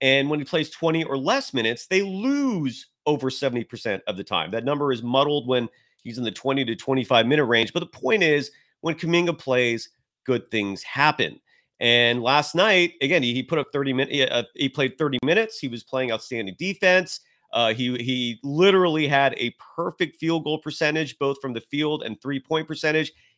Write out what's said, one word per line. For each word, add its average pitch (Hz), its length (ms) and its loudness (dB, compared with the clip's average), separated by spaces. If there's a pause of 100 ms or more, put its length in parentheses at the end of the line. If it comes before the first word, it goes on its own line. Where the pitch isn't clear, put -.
And 135 260 4
when 151 120 -2
he 135 40 -6
plays 156 240 -2
twenty 165 360 0
or 135 120 -4
less 190 380 -2
minutes, 117 320 -2
they 190 160 2
lose 196 840 -2 (180)
over 135 240 0
seventy 123 320 -2
percent 110 460 -6
of 98 80 -6
the 95 80 -8
time. 82 260 -2
That 113 140 -4
number 143 260 0
is 117 120 -2
muddled 135 440 0
when 123 220 0 (340)
he's 117 160 -10
in 123 60 -4
the 110 80 -4
twenty 135 320 -2
to 113 100 -4
twenty-five 120 520 2
minute 147 180 4
range. 113 280 2
But 180 80 -2
the 170 60 -8
point 220 380 0
is, 147 260 2 (300)
when 160 160 -4
Kuminga 170 420 0
plays, 123 520 0 (360)
good 123 240 -2
things 101 320 -2
happen. 139 560 0 (420)
And 120 420 4
last 143 320 2
night, 180 480 4
again, 147 200 2
he, 120 120 0
he 127 80 -2
put 160 160 -2
up 139 140 -2
thirty 139 200 -2
min-, 135 160 0
he, 139 140 0
uh, 120 220 0 (100)
he 139 140 -2
played 135 280 -2
thirty 139 260 -2
minutes. 202 360 0
He 139 100 -8
was 117 160 -10
playing 131 280 -4
outstanding 117 460 -6
defense. 185 640 0 (320)
Uh, 113 220 2
he, 123 220 -2
he 120 460 -4
literally 160 640 4
had 139 320 4
a 120 160 -2 (220)
perfect 165 400 -4
field 160 280 -2
goal 156 140 -2
percentage, 156 600 -2
both 139 220 -2
from 131 120 -6
the 113 80 -6
field 151 420 -2
and 110 180 -10
three-point 143 460 -4
percentage. 156 460 -2 (260)